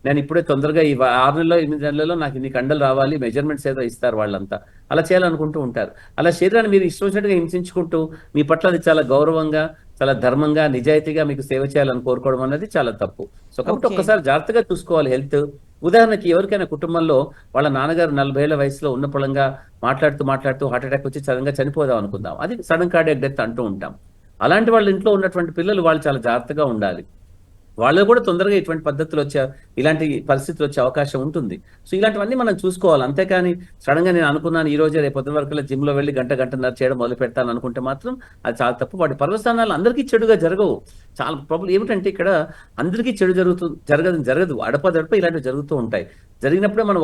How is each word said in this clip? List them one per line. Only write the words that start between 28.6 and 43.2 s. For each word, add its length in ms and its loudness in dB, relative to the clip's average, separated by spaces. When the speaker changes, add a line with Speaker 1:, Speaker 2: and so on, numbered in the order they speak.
Speaker 1:
ఇటువంటి 280 -6
పద్ధతులు 340 -2
వచ్చే, 180 -2
ఇలాంటి 240 2
పరిస్థితులు 380 -2
వచ్చే 180 -4
అవకాశం 400 -2
ఉంటుంది. 300 -6
So 120 -12
ఇలాంటివన్నీ 420 0
మనం 120 0
చూసుకోవాలి. 440 2
అంతేకాని 440 0
సడన్ 220 2
గా 100 4
నేను 140 4
అనుకున్నాను 440 -2
ఈ 60 0
రోజే 240 2
రేపు 120 -2
పొద్దున 200 -4
వరకు 240 -4
జిమ్ 160 -2
లో 120 2
వెళ్ళి 200 -2
గంట 220 -2
గంటన్నర 380 -2
చేయడం 220 0
మొదలు 220 -2
పెడతాను 300 -2
అనుకుంటే 360 -6
మాత్రం 240 -8
అది 160 -4
చాలా 200 0
తప్పు. 220 -8
వాటి 200 0
పర్వస్థానాలు 540 0
అందరికీ 340 0
చెడుగా 240 2
జరగవు. 300 0
చాలా 140 -6
ప్రాబ్లం 260 -4
ఏమిటంటే 380 0
ఇక్కడ 160 -2
అందరికీ 280 -2